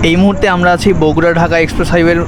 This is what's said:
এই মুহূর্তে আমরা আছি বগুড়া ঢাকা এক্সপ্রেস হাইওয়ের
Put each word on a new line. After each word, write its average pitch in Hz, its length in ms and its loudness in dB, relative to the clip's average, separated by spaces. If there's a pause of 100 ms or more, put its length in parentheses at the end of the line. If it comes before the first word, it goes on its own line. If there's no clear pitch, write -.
এই 165 120 0
মুহূর্তে 202 240 0 (100)
আমরা 175 200 0
আছি 196 140 0 (120)
বগুড়া 160 280 0 (120)
ঢাকা 170 220 0
এক্সপ্রেস - 300 -4
হাইওয়ের 170 340 2